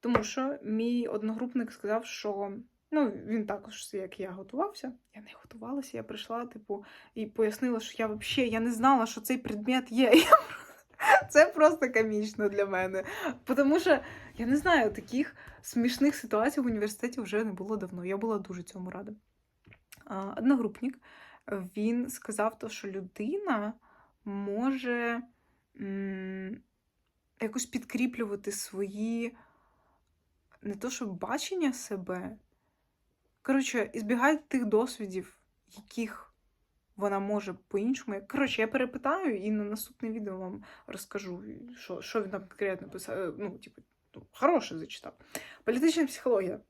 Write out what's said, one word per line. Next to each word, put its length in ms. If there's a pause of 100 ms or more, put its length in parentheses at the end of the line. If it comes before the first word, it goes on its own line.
Тому 220
що 400
мій 440
одногрупник 640
сказав, 340
що, 460 (380)
ну, 200
він 360
також, 480
як 260
я, 100
готувався. 640 (220)
Я 80
не 120
готувалася, 640
я 60
прийшла, 440
типу, 380 (300)
і 120
пояснила, 540
що 220
я 40
вообще, 400
я 140
не 120
знала, 340
що 140
цей 180
предмет 540
є. 200
<laughs> 20
Я... 240 (920)
Це 160
просто 460
комічно 560
для 180
мене. 380 (400)
Потому 360
що, 180 (380)
я 100
не 100
знаю, 340
таких 460 (260)
смішних 520
ситуацій 460
в 60
університеті 540
вже 240
не 80
було 240
давно. 280
Я 120
була 220
дуже 240
цьому 280
рада. 220 (920)
А, 340
одногрупник, 600 (800)
він 340
сказав 480
то, 100
що 200
людина 840 (520)
може, 1000 (580)
м, 840 (800)
якось 260
підкріплювати 840
свої, 840 (1300)
не 120
то, 160
що 160
бачення 680
себе. 640 (1080)
Коротше, 500
ізбігайте 560
тих 160
досвідів, 760 (300)
яких 600 (720)
вона 200
може 360 (140)
по-іншому. 600
Коротше, 340
я 60
перепитаю 680
і 140
на 140
наступне 460
відео 280
вам 260 (220)
розкажу, 560 (340)
що, 240
що 220
він 80
там 100
конкретно 500
писав. 280
Е, 200
ну, 120
типу, 320 (320)
ну, 180
хороше 460
зачитав. 340 (520)
Політична 420
психологія. 640